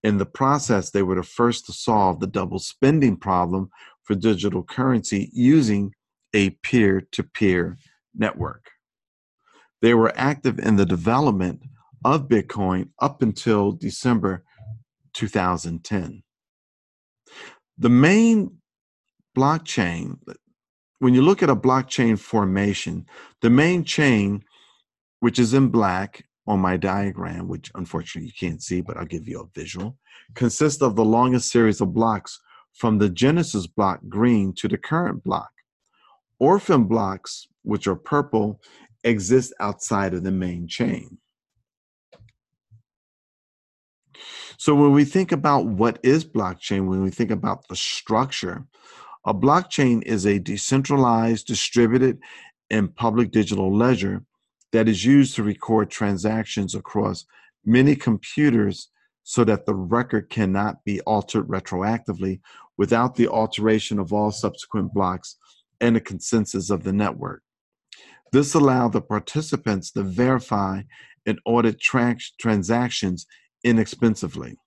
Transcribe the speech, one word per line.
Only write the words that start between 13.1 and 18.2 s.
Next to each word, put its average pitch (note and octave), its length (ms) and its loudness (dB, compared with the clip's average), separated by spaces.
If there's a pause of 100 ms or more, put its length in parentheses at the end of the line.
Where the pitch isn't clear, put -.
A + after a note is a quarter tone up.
until G#2+ 520 0
December G2 680 -2 (720)
two G#2+ 160 -6
thousand F2 560 -2
ten. - 380 -8 (1500)
The A#2+ 140 2
main G3+ 680 4 (800)